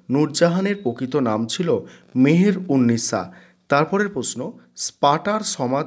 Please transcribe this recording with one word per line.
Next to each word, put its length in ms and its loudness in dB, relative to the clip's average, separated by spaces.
নূরজাহানের 640 0
প্রকৃত 400 -6
নাম 300 0
ছিল 340 -2
মেহের 380 6
উন্নিসা। 640 0
তারপরের 420 0
প্রশ্ন, 420 -8
স্পার্টার 640 0
সমাজ 480 -4